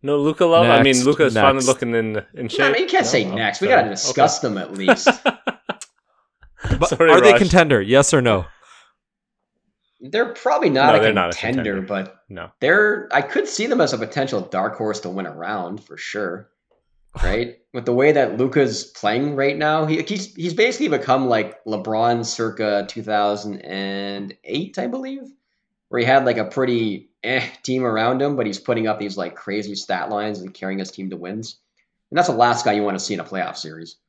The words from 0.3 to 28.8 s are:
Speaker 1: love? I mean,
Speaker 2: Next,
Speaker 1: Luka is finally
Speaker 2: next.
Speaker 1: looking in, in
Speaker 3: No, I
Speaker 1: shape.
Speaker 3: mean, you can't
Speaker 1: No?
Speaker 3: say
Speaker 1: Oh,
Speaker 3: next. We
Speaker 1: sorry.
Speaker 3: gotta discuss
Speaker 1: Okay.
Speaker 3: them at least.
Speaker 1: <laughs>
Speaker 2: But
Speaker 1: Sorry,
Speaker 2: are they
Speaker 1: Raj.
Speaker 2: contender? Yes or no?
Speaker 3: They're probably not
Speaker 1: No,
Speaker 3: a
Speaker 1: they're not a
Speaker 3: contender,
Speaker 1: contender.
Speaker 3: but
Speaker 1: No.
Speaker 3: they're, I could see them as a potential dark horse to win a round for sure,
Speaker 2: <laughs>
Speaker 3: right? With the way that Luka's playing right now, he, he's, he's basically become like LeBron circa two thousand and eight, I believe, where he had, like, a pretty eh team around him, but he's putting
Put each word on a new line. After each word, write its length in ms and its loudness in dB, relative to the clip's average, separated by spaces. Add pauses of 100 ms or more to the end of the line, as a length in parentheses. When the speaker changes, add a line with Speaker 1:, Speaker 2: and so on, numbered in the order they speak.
Speaker 1:
love? 200 6
I 160 6
mean, 140 6
Speaker 2:
Next, 100 2
Speaker 1:
Luka 200 4
is 100 2
finally 200 6
Speaker 2:
next. 120 0
Speaker 1:
looking 260 0
in, 220 0
in 80 -4 (120)
Speaker 3:
No, 100 -10
I 20 -6
Speaker 1:
shape. 260 0
Speaker 3:
mean, 100 0
you 60 -4
can't 160 2
Speaker 1:
No? 60 -4
Speaker 3:
say 140 2
Speaker 1:
Oh, 100 -6
Speaker 3:
next. 260 -4
We 60 0
Speaker 1:
sorry. 140 6
Speaker 3:
gotta 80 0
discuss 540 0
Speaker 1:
Okay. 100 -2
Speaker 3:
them 40 -6
at 160 -10
least. 400 2
Speaker 1:
<laughs> 60 -4 (1600)
Speaker 2:
But 100 2
Speaker 1:
Sorry, 220 6
Speaker 2:
are 100 8
they 100 8
Speaker 1:
Raj. 80 8
Speaker 2:
contender? 420 4
Yes 320 4
or 80 6
no? 240 2 (1600)
Speaker 3:
They're 320 -2
probably 360 2
not 240 6
Speaker 1:
No, 60 6
Speaker 3:
a 20 2
Speaker 1:
they're 120 4
not 200 2
a 40 -8
Speaker 3:
contender, 380 -4
Speaker 1:
contender. 120 -6
Speaker 3:
but 280 -6 (120)
Speaker 1:
No. 220 -14 (100)
Speaker 3:
they're, 520 2
I 100 2
could 260 -4
see 200 -6
them 120 0
as 140 2
a 40 -6
potential 440 -4
dark 340 -4
horse 260 -4
to 80 -10
win 180 -8
a 60 -12
round 500 -8
for 140 -20
sure, 520 -8 (360)
Speaker 2:
<laughs> 380 -8
Speaker 3:
right? 340 -2 (160)
With 120 -8
the 80 0
way 180 4
that 260 2
Luka's 460 0
playing 520 -4
right 200 0
now, 300 0
he, 160 -2
he's, 340 -8
he's 200 -6
basically 420 0
become 320 0
like 340 -2
LeBron 640 -2
circa 640 -2
two 140 -12
thousand 580 -2
and 840 -10
eight, 340 -8
I 100 -6
believe, 340 -10 (680)
where 120 -4
he 40 0
had, 200 4
like, 120 0
a 80 -2
pretty 680 -2 (120)
eh 240 -4 (160)
team 220 -4
around 360 0
him, 140 0
but 100 -2
he's 140 -6
putting 280 -2